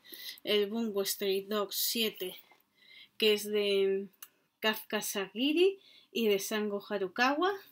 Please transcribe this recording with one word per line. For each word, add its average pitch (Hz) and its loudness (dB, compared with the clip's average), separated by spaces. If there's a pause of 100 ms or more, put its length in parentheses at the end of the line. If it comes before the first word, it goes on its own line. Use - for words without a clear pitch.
(420)
el 208 2
Bungo 208 -2
Stray 196 -2
Dogs 202 -2
siete, 208 -2 (800)
que 214 4
es 208 0
de 196 2 (520)
Kafka 214 -2
Sagiri 285 2 (320)
y 226 0
de 196 4
Sango 202 -4
Harukawa, 254 0 (180)